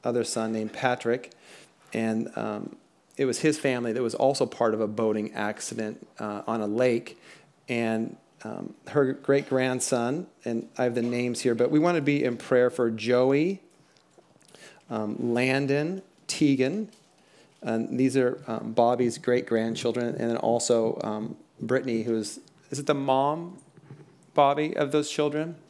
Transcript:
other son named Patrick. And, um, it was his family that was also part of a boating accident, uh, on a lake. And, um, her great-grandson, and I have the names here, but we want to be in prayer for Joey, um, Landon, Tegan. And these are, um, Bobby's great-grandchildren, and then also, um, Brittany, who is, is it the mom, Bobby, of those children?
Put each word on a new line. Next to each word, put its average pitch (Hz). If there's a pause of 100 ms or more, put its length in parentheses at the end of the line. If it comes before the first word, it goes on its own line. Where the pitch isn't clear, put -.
other 123
son 110
named 110
Patrick. 123 (640)
And, 113
um, 107 (420)
it 139
was 120
his 156
family 123
that 127
was 113
also 131
part 117
of 110
a 107
boating 107
accident, 110 (120)
uh, 104
on 113
a 104
lake. 117 (480)
And, 113 (280)
um, 107 (140)
her 139
great-grandson, 131 (180)
and 117
I 127
have 120
the 120
names 120
here, 120
but 123
we 151
want 175
to 160
be 143
in 120
prayer 123
for 120
Joey, 131 (1300)
um, 113
Landon, 139 (240)
Tegan. 147 (680)
And 113
these 131
are, 123
um, 113
Bobby's 120
great-grandchildren, 117
and 117
then 117
also, 113
um, 107 (240)
Brittany, 120
who 117
is, 107 (300)
is 135
it 143
the 147
mom, 143 (800)
Bobby, 147
of 143
those 151
children? 151 (140)